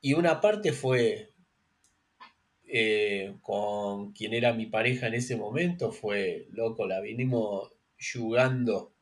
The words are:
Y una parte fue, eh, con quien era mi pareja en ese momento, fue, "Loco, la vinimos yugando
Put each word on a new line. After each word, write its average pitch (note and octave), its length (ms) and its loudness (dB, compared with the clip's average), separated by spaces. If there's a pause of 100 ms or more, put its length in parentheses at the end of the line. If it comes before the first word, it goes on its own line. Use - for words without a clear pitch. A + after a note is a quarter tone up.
Y C#3 120 2
una E3 280 4
parte G#3 320 4
fue, A#2+ 580 2 (1300)
eh, G#2 800 0
con G2+ 720 -4
quien A2 200 -6
era A#2 200 2
mi A2+ 140 -4
pareja B2 400 0
en A2+ 80 -2
ese B2 200 -2
momento, A#2+ 560 -2
fue, G2+ 600 -4
"Loco, A2+ 360 -2
la F#2+ 140 -2
vinimos A2 720 -2 (240)
yugando A#2+ 1040 0